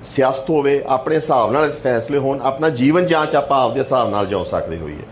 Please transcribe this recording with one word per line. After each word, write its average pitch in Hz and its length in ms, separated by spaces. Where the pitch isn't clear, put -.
ਸਿਆਸਤ 131 460
ਹੋਵੇ, 143 380
ਆਪਣੇ 135 280
ਹਿਸਾਬ 127 360
ਨਾਲ 147 200
ਫੈਸਲੇ 123 460
ਹੋਣ, 139 240
ਆਪਣਾ 139 280
ਜੀਵਨ 151 380
ਜਾਂਚ 151 280
ਆਪਾਂ 139 300
ਆਪਦੇ 120 140
ਹਿਸਾਬ 127 300
ਨਾਲ 101 160
ਜਿਉ 92 180
ਸਕਦੇ 85 340
ਹੋਈਏ। 76 200